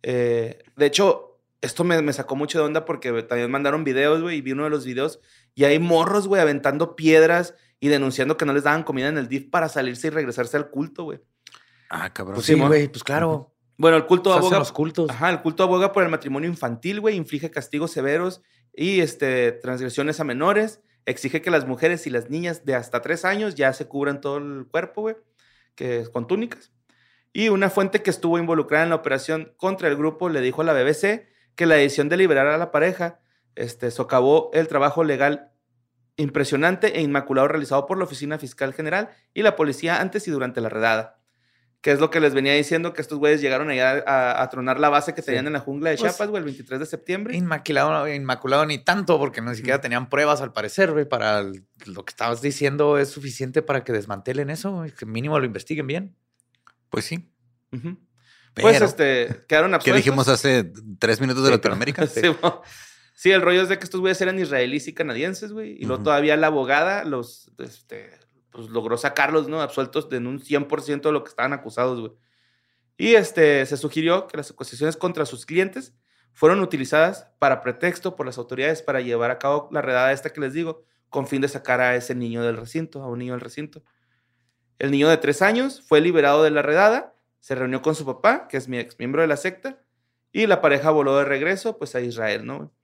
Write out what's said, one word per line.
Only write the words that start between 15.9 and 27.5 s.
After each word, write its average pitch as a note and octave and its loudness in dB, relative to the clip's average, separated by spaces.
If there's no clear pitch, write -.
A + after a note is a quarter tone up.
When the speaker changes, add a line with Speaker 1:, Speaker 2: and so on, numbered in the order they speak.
Speaker 1:
por G3 2
el E3+ 2
matrimonio D#3 -4
infantil, E3 -6
güey, G#3+ 0
inflige D3+ -6
castigos D3+ -4
severos D#3+ -2
y, F#3 0
este, C3 0
transgresiones B2+ -4
a - -2
menores. F#3+ 0
Exige C3 -4
que F3+ -2
las D3 4
mujeres D#3+ -2
y - -8
las A#2+ -4
niñas E3 -6
de C#3 0
hasta A#2+ -4
tres E3 -4
años G3+ -2
ya C3+ 2
se C#3+ -10
cubran C#3 -4
todo C#3+ -4
el C#3+ -10
cuerpo, F3 -6
güey, A3 -4
que B2 -4
es A#2 -10
con A#2+ -6
túnicas. G#3+ -6
Y A3 2
una G3 4